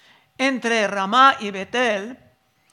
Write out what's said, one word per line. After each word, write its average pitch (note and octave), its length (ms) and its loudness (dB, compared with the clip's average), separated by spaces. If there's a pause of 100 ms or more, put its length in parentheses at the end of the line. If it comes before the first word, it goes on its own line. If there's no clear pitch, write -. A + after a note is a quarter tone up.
(380)
entre A#3 500 0
Ramá G3+ 520 4
y G#3 120 -8
Betel, G#3+ 680 -4 (560)